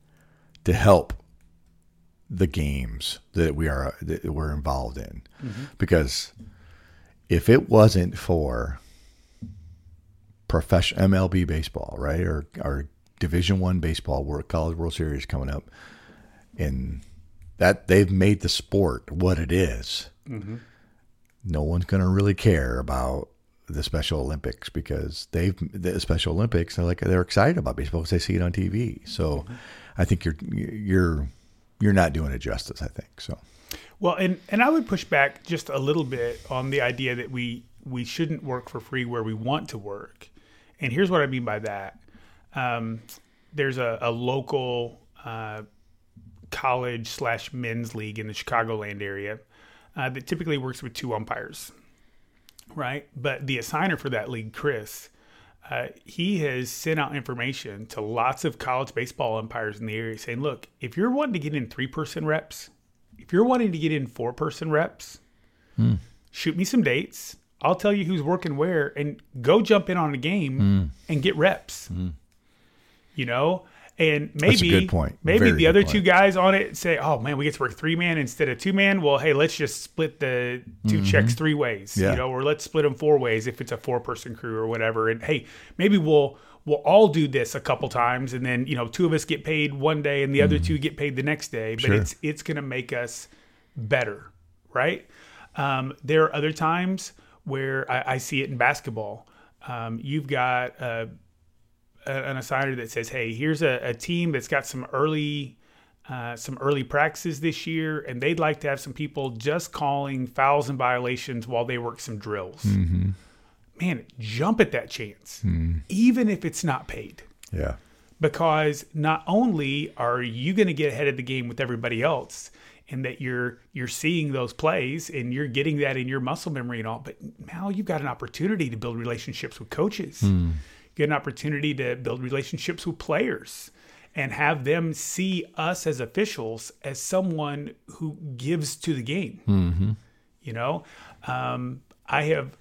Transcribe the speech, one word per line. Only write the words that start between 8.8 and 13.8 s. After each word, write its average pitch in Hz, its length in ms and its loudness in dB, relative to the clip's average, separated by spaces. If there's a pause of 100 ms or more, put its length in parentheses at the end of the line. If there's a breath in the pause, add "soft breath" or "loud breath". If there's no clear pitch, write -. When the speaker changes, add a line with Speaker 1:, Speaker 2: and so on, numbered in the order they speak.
Speaker 1:
profession-, - 500 2
M 95 160 6
L 95 140 4
B 90 160 2
baseball, 78 540 -4
right, 73 220 0
or, 78 260 -2 (140)
or 69 280 -4 (320)
Division 87 400 2
one 92 180 2
baseball, 78 460 -2